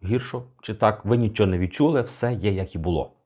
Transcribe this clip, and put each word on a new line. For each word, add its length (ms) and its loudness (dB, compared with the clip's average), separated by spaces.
гіршу, 380 -2
чи 140 -8
так, 300 2
ви 120 2
нічого 340 2
не 80 0
відчули, 420 2
все 320 0
є, 200 -2
як 220 -6
і 40 -6
було. 340 -2